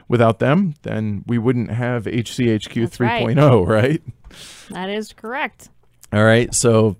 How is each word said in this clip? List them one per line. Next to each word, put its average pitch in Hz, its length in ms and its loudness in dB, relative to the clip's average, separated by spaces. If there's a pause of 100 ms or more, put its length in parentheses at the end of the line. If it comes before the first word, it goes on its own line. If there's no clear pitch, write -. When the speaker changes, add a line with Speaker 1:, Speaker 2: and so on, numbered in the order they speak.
Speaker 1:
without 113 300 2
them, 151 420 0
then 107 460 -8
we 117 100 -2
wouldn't 120 340 -2
have 120 360 -4
H - 280 -6
C 123 140 0
H 110 220 -2
Q 117 140 -4
Speaker 2:
That's - 160 -6
right. 226 180 0
Speaker 1:
three 117 80 -2
point 117 120 0
oh, 127 280 6
right? 113 340 0 (680)
Speaker 2:
That 185 180 -10
is 214 240 -10
correct. 247 560 -12 (420)
Speaker 1:
All 107 140 2
right. 113 300 4
So 110 460 2